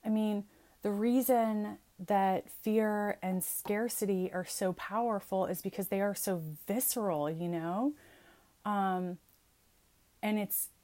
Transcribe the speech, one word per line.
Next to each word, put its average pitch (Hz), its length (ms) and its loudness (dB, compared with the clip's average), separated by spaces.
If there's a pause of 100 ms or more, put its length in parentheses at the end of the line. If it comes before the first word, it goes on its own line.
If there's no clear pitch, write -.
I 220 60 -2
mean, 214 340 2 (380)
the 208 100 0
reason 220 840 2 (200)
that 190 520 2
fear 214 720 0
and 185 200 0
scarcity 208 920 -2
are 180 100 -4
so 185 300 -2
powerful 202 720 -2
is 175 160 -4
because 190 260 -4
they 196 140 0
are 202 120 2
so 185 280 -2 (260)
visceral, 196 640 0
you 165 180 -2
know? 170 460 0 (720)
Um, 185 520 0 (1040)
and 214 160 0
it's - 300 -2 (160)